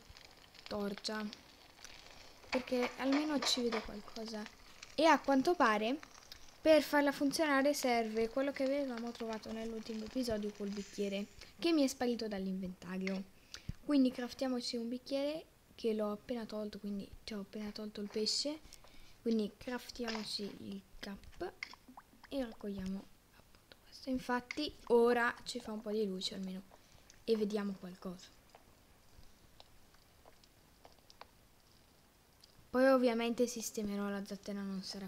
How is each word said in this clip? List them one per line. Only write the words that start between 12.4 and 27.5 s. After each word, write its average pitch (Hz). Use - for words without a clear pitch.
Quindi 269
craftiamoci 247
un 233
bicchiere 277
che 226
l'ho 208
appena 226
tolto, 214
quindi 202
ci -
ho 202
appena 208
tolto 214
il 208
pesce. 226
Quindi 220
craftiamoci 226
il 196
cap -
e 269
raccogliamo 196
appunto -
questo. -
Infatti 254
ora 240
ci -
fa 220
un 214
po' 220
di 214
luce 185
almeno 190
e 226
vediamo 202